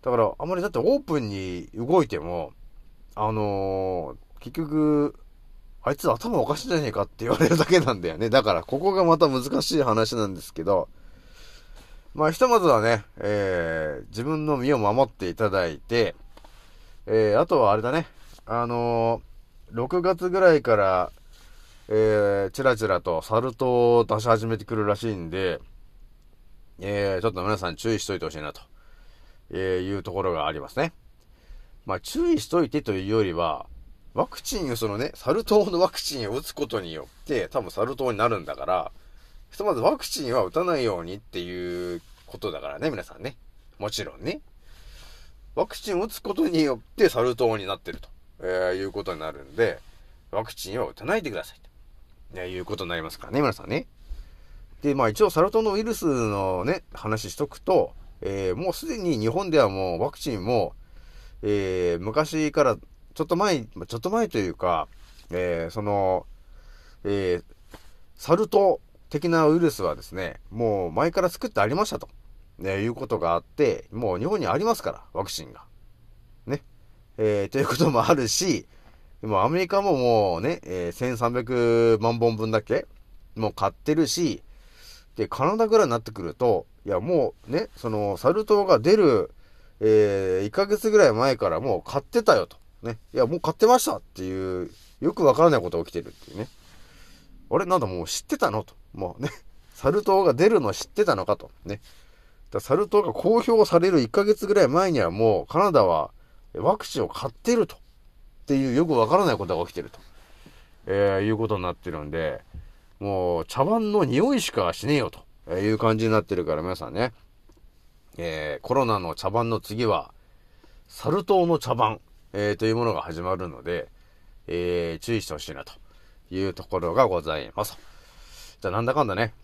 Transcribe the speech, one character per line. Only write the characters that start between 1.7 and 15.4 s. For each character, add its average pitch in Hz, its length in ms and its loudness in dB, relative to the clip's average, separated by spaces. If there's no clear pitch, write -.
動 147 280 2
い 117 60 0
て 90 100 -4
も、 82 340 -6
あ 107 160 -2
の 95 840 -4
ー、 - 20 -20
結 131 200 -8
局、 151 520 0
「あ 135 100 0
い 143 40 -2
つ - 140 0
頭 170 300 0
お 113 60 2
か 147 100 -2
し - 80 -12
い - 20 -10
ん 262 40 -6
じ 175 60 0
ゃ 156 40 2
ね 107 80 -2
え - 40 -6
か」 104 120 -2
っ - 20 -4
て - 180 -12
言 117 60 -2
わ - 80 2
れ - 100 4
る 170 80 4
だ 151 80 2
け 175 160 6
な 120 140 0
ん 92 80 -8
だ 87 60 -2
よ 80 100 -6
ね。 110 100 -2
だ 127 140 4
か 107 100 2
ら、 82 100 0
こ 135 180 -4
こ 190 120 2
が 190 120 2
ま 165 120 6
た 156 120 6
難 131 160 0
し 165 160 -2
い 143 40 2
話 110 340 2
な 107 100 0
ん 95 80 -6
で 82 80 -12
す - 100 -16
け 82 120 -8
ど、 92 240 2
ま 151 120 2
あ、 160 60 4
ひ - 80 -4
と 254 80 6
ま 233 120 6
ず 180 60 2
は 120 160 6
ね、 113 220 2
え 85 840 -2
ー、 98 60 -18
自 107 160 -8
分 151 200 -4
の 151 120 0
身 131 160 0
を 131 60 4
守 113 300 4
っ - 40 -18
て 92 160 -6
い 85 60 -4
た 110 140 0